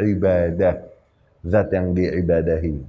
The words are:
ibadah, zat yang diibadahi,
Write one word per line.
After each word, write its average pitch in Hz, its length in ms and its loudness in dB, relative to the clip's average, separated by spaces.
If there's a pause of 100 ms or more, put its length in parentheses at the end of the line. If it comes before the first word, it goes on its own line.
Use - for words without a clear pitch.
(140)
ibadah, 90 720 0 (560)
zat 95 320 0
yang 90 160 0
diibadahi, 82 840 0 (140)